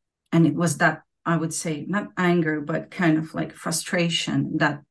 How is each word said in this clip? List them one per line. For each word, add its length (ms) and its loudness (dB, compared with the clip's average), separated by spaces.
And 160 6
it 80 2
was 240 0
that, 240 2
I 120 0
would 180 -2
say, 340 -6
not 280 -4
anger, 440 2
but 320 -6
kind 260 2
of 160 -6
like 200 -6
frustration 1040 -2
that, 320 0